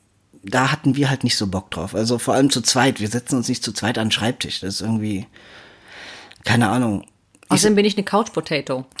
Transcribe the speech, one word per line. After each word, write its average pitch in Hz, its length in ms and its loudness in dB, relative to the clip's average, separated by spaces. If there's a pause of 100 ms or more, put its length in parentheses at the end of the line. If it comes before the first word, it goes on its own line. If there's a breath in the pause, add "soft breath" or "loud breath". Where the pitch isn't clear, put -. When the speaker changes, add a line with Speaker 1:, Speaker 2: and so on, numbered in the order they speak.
(440)
Speaker 1:
da 127 280 0
hatten 139 260 2
wir 139 120 2
halt 135 140 -2
nicht 123 140 0
so 104 100 0
Bock 92 240 -4
drauf. - 240 -6
Also 113 220 0
vor 113 160 0
allem 135 160 6
zu 131 120 0
zweit. 123 380 2
Wir 104 100 -4
setzen 120 280 -2
uns 117 100 -2
nicht 127 160 -2
zu 113 80 -6
zweit 113 260 -2
an 110 100 0
den 107 40 -2
Schreibtisch. - 500 -2
Das 98 140 -6
ist - 60 -6
irgendwie, 107 460 -2 (1160 loud breath)
keine 117 260 2
Ahnung. 113 340 0 (420)
Ich - 80 -2
Speaker 2:
Außerdem 208 220 4
bin 202 100 6
ich 208 120 0
eine 196 80 0
Couch-Potato. 147 800 -2 (140)